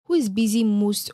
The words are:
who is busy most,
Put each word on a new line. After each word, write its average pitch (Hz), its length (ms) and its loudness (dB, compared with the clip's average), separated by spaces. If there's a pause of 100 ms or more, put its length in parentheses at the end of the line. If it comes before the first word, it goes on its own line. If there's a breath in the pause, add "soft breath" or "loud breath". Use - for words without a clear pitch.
who 349 120 -2
is 285 120 2
busy 220 380 0
most, 208 480 0